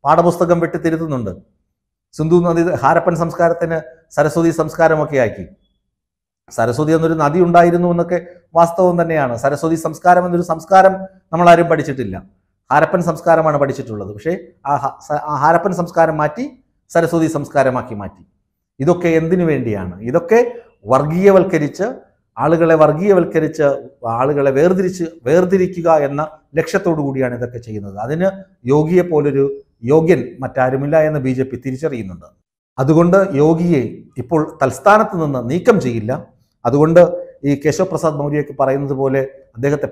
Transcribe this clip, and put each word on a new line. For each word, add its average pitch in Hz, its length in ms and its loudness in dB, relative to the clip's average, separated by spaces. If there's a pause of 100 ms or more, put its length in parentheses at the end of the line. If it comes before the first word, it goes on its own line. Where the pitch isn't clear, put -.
പാഠപുസ്തകം 170 560 2
വെട്ടിത്തിരുത്തുന്നുണ്ട്. 160 720 -4 (840)
സിന്ധു 160 240 2
നദി 170 240 0 (180)
ഹാരപ്പൻ 165 340 2
സംസ്കാരത്തിന് 170 600 -2 (380)
സരസ്വതി 160 440 2
സംസ്കാരമൊക്കെ 156 600 0
ആക്കി. 101 260 -2 (1080)
സരസ്വതി 120 440 -2
എന്നൊരു 160 260 0
നദി 147 240 2
ഉണ്ടായിരുന്നു 175 460 4
എന്നൊക്കെ 175 280 -2 (360)
വാസ്തവം 175 420 2
തന്നെയാണ്. 156 360 0 (100)
സരസ്വതി 151 420 -2
സംസ്കാരം 175 400 2
എന്നൊരു 175 260 -2
സംസ്കാരം 190 420 4 (360)
നമ്മളാരും 170 400 4
പഠിച്ചിട്ടില്ല. 131 460 -4 (540)
ഹാരപ്പൻ 156 320 2
സംസ്കാരമാണ് 160 580 0
പഠിച്ചിട്ടുള്ളത്. 113 540 -6
പക്ഷേ 156 200 -6 (320)
ആ 143 180 -2
ഹ-, 135 120 -6 (100)
സ-, 147 260 -6
ആ - 100 -6
ഹാരപ്പൻ 175 320 2
സംസ്കാരം 165 440 -2
മാറ്റി 151 280 -4 (460)
സരസ്വതി 165 360 0
സംസ്കാരമാക്കി 131 680 -2
മാറ്റി. 98 280 -14 (560)
ഇതൊക്കെ 175 300 0 (100)
എന്തിനു 170 260 0
വേണ്ടിയാണ്? 107 560 -4
ഇതൊക്കെ 170 380 0 (460)
വർഗീയവൽക്കരിച്ച്, 170 1000 2 (520)
ആളുകളെ 165 380 2
വർഗീയവൽക്കരിച്ച്, 156 920 2 (520)
ആളുകളെ 139 320 0
വേർതിരിച്ച്, 180 540 0 (200)
വേർതിരിക്കുക 175 640 0 (180)
എന്ന 143 140 -4 (340)
ലക്ഷ്യത്തോടു 165 460 -2
കൂടിയാണ് 131 340 -4
ഇതൊക്കെ 120 240 -10
ചെയ്യുന്നത്. 101 460 -14
അതിന് 165 220 -2 (380)
യോഗിയെ 156 460 2
പോലൊരു 143 340 0 (460)
യോഗ്യൻ 160 300 4 (180)
മറ്റാരുമില്ല 135 560 -2 (120)
എന്ന് 151 120 -4
ബി 131 180 -2
ജെ 131 120 -2
പി 123 160 -8
തിരിച്ചറിയുന്നുണ്ട്. 127 600 -8 (500)
അതുകൊണ്ട് 165 400 4 (180)
യോഗിയെ 160 460 2 (360)
ഇപ്പോൾ 151 240 -2 (200)
തൽസ്ഥാനത്ത് 202 600 2
നിന്ന് 139 280 -4
നീക്കം 185 360 2
ചെയ്യില്ല. 117 260 -4 (540)
അതുകൊണ്ട് 156 360 6 (420)
ഈ 143 120 0
കേശവ 156 340 0
പ്രസാദ് 156 300 -4
മൗര്യക്ക് 147 380 -4
പറയുന്നത് 139 420 -2
പോലെ 135 220 0 (320)
അദ്ദേഹത്തെ 143 380 -2